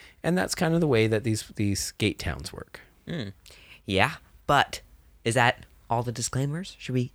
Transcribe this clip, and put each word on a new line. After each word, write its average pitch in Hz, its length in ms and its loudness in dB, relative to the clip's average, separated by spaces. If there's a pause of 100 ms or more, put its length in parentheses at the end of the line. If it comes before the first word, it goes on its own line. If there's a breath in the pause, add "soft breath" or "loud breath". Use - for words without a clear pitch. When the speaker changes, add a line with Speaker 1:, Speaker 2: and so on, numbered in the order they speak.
(240 loud breath)
Speaker 1:
And 170 120 2
that's - 200 -2
kind 165 180 0
of 170 80 2
the 160 60 2
way 113 180 6
that 110 180 2
these, 110 200 0 (140)
these 101 420 -2
gate 107 180 2
towns 71 340 -6
work. - 300 -16 (260)
Speaker 2:
Mm. 113 260 -8 (520 loud breath)
Yeah, 104 300 2 (320)
but - 340 2 (420)
is 113 120 0
that 123 320 2 (240)
all 117 100 0
the 120 100 -4
disclaimers? 139 680 -6
Should 127 160 -6
we 127 200 0